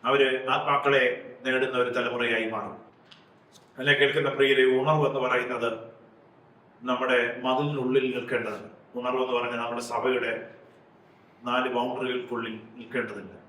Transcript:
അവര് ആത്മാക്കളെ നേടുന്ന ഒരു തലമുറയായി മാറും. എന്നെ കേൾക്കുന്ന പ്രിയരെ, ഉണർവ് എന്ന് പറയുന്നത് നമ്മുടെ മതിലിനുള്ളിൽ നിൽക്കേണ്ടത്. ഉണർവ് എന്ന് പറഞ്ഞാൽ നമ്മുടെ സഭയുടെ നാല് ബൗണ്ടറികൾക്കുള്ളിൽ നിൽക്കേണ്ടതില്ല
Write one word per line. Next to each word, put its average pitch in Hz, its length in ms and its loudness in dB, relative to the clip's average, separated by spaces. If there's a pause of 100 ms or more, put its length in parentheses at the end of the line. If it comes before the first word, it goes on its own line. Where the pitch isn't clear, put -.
അവര് 135 240 6 (220)
ആത്മാക്കളെ 139 500 2 (400)
നേടുന്ന 127 400 0
ഒരു 123 140 -4
തലമുറയായി 117 580 -2
മാറും. - 200 -8 (1000)
എന്നെ 143 220 4
കേൾക്കുന്ന 143 300 2 (100)
പ്രിയരെ, 135 260 6 (140)
ഉണർവ് 151 300 2
എന്ന് 131 180 -2
പറയുന്നത് 123 420 0 (1160)
നമ്മുടെ 127 280 2 (280)
മതിലിനുള്ളിൽ 131 600 0 (100)
നിൽക്കേണ്ടത്. 110 460 -4 (380)
ഉണർവ് 127 260 -2
എന്ന് 123 140 -2
പറഞ്ഞാൽ 120 240 -4
നമ്മുടെ 120 260 -6
സഭയുടെ 123 420 0 (1200)
നാല് 127 260 0
ബൗണ്ടറികൾക്കുള്ളിൽ 123 800 -4 (240)
നിൽക്കേണ്ടതില്ല 104 540 -8 (160)